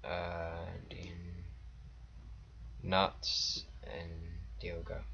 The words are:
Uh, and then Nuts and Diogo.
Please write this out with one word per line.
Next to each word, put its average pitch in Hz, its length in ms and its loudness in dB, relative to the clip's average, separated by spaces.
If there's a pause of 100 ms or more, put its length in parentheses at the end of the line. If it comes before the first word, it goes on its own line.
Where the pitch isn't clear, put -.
Uh, 82 640 0
and 87 240 -6
then 87 280 -6 (1600)
Nuts - 800 6 (200)
and 82 260 -2 (500)
Diogo. 85 420 0 (120)